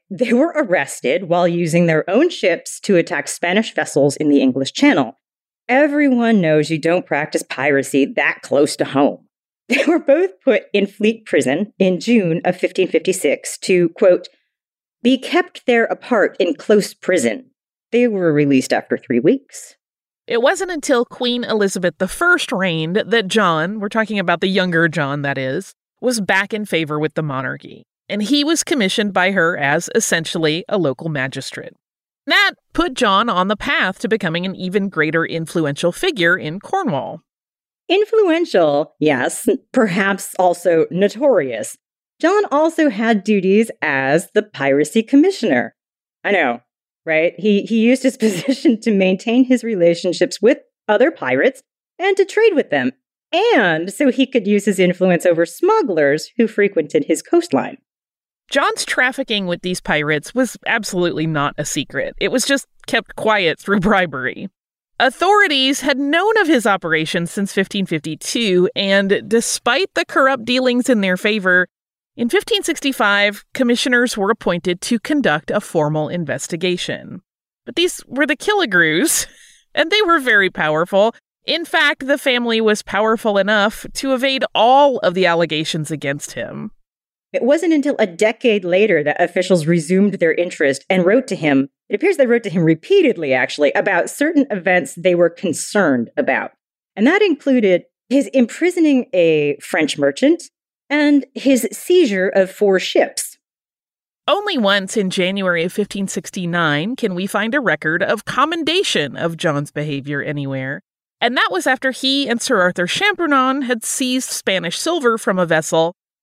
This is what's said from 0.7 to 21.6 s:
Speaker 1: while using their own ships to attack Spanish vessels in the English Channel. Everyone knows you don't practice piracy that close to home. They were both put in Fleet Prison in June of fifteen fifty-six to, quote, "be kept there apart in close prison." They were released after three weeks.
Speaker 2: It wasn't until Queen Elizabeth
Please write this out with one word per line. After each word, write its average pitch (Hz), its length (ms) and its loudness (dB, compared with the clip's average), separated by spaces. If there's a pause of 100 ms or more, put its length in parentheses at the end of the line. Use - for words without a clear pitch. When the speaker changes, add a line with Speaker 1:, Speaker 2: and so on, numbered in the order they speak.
Speaker 1:
while 175 180 2
using 170 380 2
their 160 240 0
own 294 220 2
ships - 500 -2
to 202 140 2
attack 160 320 0
Spanish 190 480 -2
vessels 143 400 0
in 151 140 0
the 139 120 4
English 131 320 0
Channel. 180 400 2 (540)
Everyone 254 760 2
knows 156 300 2
you 160 80 -2
don't 165 260 0
practice 156 380 -4
piracy 135 600 0 (100)
that 151 260 -2
close 143 360 0
to 151 80 -2
home. 131 420 -2 (400)
They 262 180 0
were 320 140 2
both 320 320 4 (120)
put 240 200 2 (100)
in 202 140 0
Fleet 220 400 -2
Prison 151 500 0
in 185 220 2
June 180 460 2
of 180 120 0
fifteen 180 300 0
fifty-six 160 720 -2
to, 175 300 2
quote, 180 380 2 (760)
"be 254 160 2
kept - 480 -4
there 233 200 4
apart 185 540 0
in 175 160 0
close - 380 0
prison." 123 580 -2 (400)
They 240 160 4
were 185 260 0
released 139 400 2
after 113 240 -2
three 120 220 -2
weeks. - 560 -2 (520)
Speaker 2:
It 233 140 -2
wasn't 359 300 0
until 262 340 0
Queen 240 380 -6
Elizabeth 196 540 -2